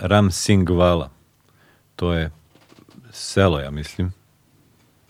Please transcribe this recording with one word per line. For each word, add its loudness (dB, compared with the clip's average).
Ram 2
Singh 0
Vala. 2
To -2
je -2
selo, 0
ja -8
mislim. -6